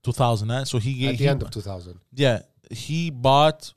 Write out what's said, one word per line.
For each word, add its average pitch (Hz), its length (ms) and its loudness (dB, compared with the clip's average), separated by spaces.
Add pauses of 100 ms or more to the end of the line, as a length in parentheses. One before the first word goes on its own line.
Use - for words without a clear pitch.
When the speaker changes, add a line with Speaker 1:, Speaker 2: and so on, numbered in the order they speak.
Speaker 1:
Two 123 100 -2
thousand, 113 380 0
eh? 135 140 -4
So 135 140 -2
he 127 160 -2
gave 131 160 -2
Speaker 2:
At 127 80 -4
the 135 60 0
Speaker 1:
he 139 40 4
Speaker 2:
end 139 160 0
of 110 80 -12
two 110 80 -8
thousand. 90 400 -12 (120)
Speaker 1:
Yeah, 127 280 2 (280)
he 165 420 -6
bought 139 680 2